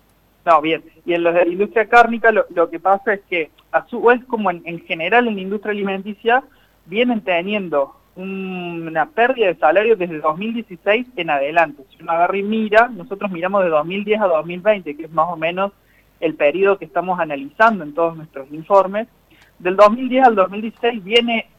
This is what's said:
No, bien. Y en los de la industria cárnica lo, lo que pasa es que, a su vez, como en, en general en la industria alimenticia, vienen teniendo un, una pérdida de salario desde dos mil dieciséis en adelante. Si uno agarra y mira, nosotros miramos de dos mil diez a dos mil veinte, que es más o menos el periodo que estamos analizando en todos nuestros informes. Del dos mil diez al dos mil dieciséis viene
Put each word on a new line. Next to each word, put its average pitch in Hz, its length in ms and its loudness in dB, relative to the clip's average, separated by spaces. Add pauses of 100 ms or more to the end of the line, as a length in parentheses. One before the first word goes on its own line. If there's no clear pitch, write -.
(440)
No, 160 160 6
bien. 156 220 -2 (220)
Y 175 80 -2
en 170 100 0
los 170 120 2
de 175 100 4
la 175 80 0
industria 208 360 -2
cárnica 233 440 4
lo, 190 220 2
lo 170 160 2
que 165 100 -10
pasa 196 340 0
es 202 140 -6
que, 165 220 -4 (200)
a 160 160 0
su 233 160 -8
vez, 240 240 4
como 214 240 -2
en, 170 140 -8
en 170 160 -10
general 185 480 0
en 214 80 -4
la 190 60 -6
industria 208 300 -6
alimenticia, 202 720 -2 (440)
vienen 220 340 -2
teniendo 175 760 -2 (220)
un, 185 720 -10
una 160 180 -2
pérdida 240 400 0
de 170 80 0
salario 202 420 2
desde 175 220 -6
dos 156 180 -2
mil 214 160 -8
dieciséis 220 600 -4
en 165 160 -6
adelante. 147 600 0
Si - 120 -20
uno 165 80 -8
agarra 175 260 0
y 196 60 -2
mira, 214 460 2
nosotros 196 420 -8
miramos 185 320 0
de 175 80 2
dos 151 160 2
mil 196 180 -4
diez 214 160 0
a 208 60 2
dos 160 180 0
mil 175 160 -10
veinte, 175 360 -2
que 160 80 -14
es 156 80 -16
más 160 160 0
o 170 80 -6
menos 175 360 -4 (460)
el 160 160 -4
periodo 175 420 2
que 160 100 -14
estamos 175 340 -4
analizando 156 640 0
en 147 100 -12
todos 165 220 -2
nuestros 143 360 -16
informes. 196 540 2 (520)
Del 180 180 -2
dos 208 160 8
mil 254 160 -4
diez 254 160 4
al 240 100 6
dos 185 160 2
mil 202 100 -8
dieciséis 233 440 -4
viene 233 440 0 (100)